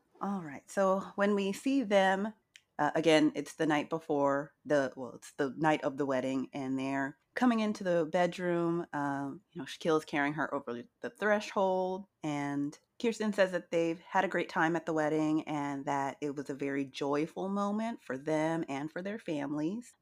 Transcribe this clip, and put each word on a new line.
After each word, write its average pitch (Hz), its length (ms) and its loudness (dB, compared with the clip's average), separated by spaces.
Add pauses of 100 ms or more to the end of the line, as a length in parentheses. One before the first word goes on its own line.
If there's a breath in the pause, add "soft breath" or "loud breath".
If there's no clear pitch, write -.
(220)
All 196 200 -4
right. 143 280 -14
So 190 320 2 (140)
when 202 200 4
we 196 160 0
see 269 320 0
them, 196 500 4 (440)
uh, 147 180 2
again, 156 400 6
it's - 200 -6
the 160 100 0
night 147 240 2
before 143 640 0 (120)
the, 135 300 2
well, 131 200 -10
it's - 180 -18
the 139 240 -2
night 156 260 4
of 139 140 -2
the 147 80 0
wedding, 131 480 -2
and 135 260 -4
they're 139 380 -4 (180)
coming 240 240 2
into 214 240 -2
the 170 220 2
bedroom. 175 880 0
Um, 139 480 -4 (100)
you - 80 -12
know, 131 60 -10
Shaquille 160 320 0
is 156 80 0
carrying 147 280 0
her 151 200 -4
over 120 300 -6 (180)
the - 80 -6
threshold, 196 960 0 (180)
and 143 540 -2 (240)
Kirsten 220 320 0
says 185 180 4
that 175 200 -6
they've 165 300 0
had 185 240 0
a 180 40 -2
great 175 200 -2
time 170 260 4
at 160 100 -2
the 170 80 -2
wedding 156 540 2
and 143 380 -4
that 139 360 -2
it 139 140 -4
was 143 140 -8
a 151 40 -6
very 139 320 -2
joyful 147 600 -2
moment 202 560 -2
for 131 140 -8
them 156 500 0
and 139 240 -6
for 175 100 -8
their 202 180 -8
families. 151 840 -4